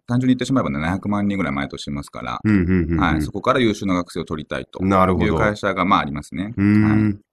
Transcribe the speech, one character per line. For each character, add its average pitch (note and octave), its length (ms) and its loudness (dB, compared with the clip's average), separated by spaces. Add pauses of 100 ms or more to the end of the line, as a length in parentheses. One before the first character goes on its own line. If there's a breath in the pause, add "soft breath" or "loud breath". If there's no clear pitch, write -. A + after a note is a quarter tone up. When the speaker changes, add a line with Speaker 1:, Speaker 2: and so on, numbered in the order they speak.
Speaker 1:
単 A#2+ 140 0
純 B2+ 80 0
に B2+ 60 6
言 - 20 -4
っ - 20 -4
て B2+ 60 2
し C3 80 -2
ま B2+ 80 2
え F#2+ 40 0
ば D2 60 -4
七 D2+ 200 -2
百 G2 180 -4
万 G2+ 180 -2
人 G2+ 120 -2
ぐ F#2 60 -2
ら D2 60 -2
い - 20 -4
毎 C#2 160 -4
年 - 180 -12
い D2 40 -8
ま C#2+ 140 -6
す - 60 -20
か A#1 120 -14
ら、 B1 220 -6
Speaker 2:
う G#2+ 60 2
ん - 0 -
う F#2+ 140 4
ん F2 40 -2
う F2+ 180 2
ん E2 60 -2
う E2 40 2
ん。 - 40 2
Speaker 1:
は D#2+ 160 2
い。 D2+ 60 0
そ C#2+ 100 -6
こ G2 80 -6
か C3 140 2
ら C3+ 60 0
優 A2 140 2
秀 G2 120 -8
な F#2 80 0
学 F2 180 -4
生 F2 80 -6
を D#2 40 -6
取 D#2 200 -6
り - 20 -20
た C#2+ 140 -6
い B1+ 100 -12
と - 140 -6
Speaker 2:
な F#2+ 220 4
る F#2 80 2
ほ E2+ 60 0
ど。 A2 60 2
Speaker 1:
い - 40 2
う - 80 0
会 G#2 180 0
社 G2+ 180 -2
が、 F#2 100 0
ま G2 120 2
あ、 D#2+ 40 2
あ D2 40 -2
り C#2+ 80 -6
ま D2 100 -8
す - 120 -16
ね。 G#2 220 -8
Speaker 2:
う G2 40 -2
ー G2 40 2
ん。 G#2+ 420 4
Speaker 1:
は G#2 40 0
い。 G2 60 -4 (160)